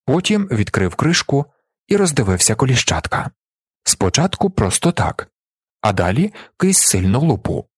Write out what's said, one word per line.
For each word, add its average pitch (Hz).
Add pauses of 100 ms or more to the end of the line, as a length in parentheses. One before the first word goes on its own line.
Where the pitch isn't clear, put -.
потім 196
відкрив 98
кришку 151 (420)
і 202
роздивився 139
коліщатка. - (520)
Спочатку 170
просто 139
так, - (540)
а 104
далі 98 (240)
крізь 185
сильну 95
лупу. 143 (120)